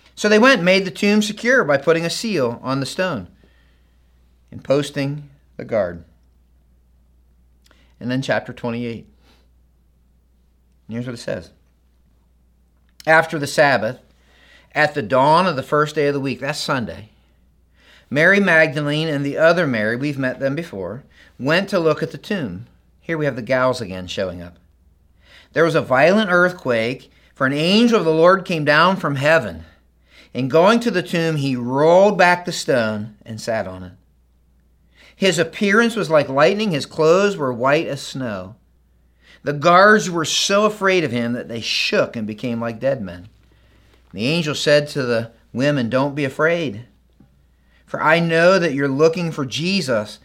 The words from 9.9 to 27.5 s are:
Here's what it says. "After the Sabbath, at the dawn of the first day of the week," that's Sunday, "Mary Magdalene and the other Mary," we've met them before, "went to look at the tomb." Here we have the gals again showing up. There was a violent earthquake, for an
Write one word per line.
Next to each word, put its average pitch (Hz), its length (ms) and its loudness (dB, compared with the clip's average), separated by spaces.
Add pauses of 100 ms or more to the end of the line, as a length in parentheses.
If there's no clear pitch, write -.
Here's 117 160 -8
what 123 100 -10
it 123 40 -16
says. - 320 -10 (1600)
"After 160 320 2
the 143 80 -4
Sabbath, 127 520 2 (760)
at 147 200 2
the 147 80 -4
dawn 143 460 4
of 160 80 -2
the 131 80 -6
first 151 320 0
day 143 120 0
of 143 60 0
the 143 60 -2
week," 131 220 -6
that's 143 180 -8
Sunday, 107 500 -6 (1000)
"Mary 175 320 4
Magdalene 156 680 2
and 143 180 -2
the 143 120 -4
other 165 280 4
Mary," 113 300 0
we've 139 220 -4
met 131 240 -4
them 135 140 -2
before, 107 480 -10 (360)
"went 170 300 -2
to 196 100 0
look 160 240 0
at 151 80 -8
the 151 60 -16
tomb." 117 500 -8 (320)
Here 165 180 -8
we 151 80 -4
have 127 120 -2
the 127 40 -8
gals 127 380 0
again 92 280 -10
showing 87 340 -6
up. 85 160 -18 (960)
There 151 100 2
was 156 120 0
a 151 60 2
violent 165 500 2
earthquake, 135 760 0 (240)
for 135 140 -2
an 135 60 -2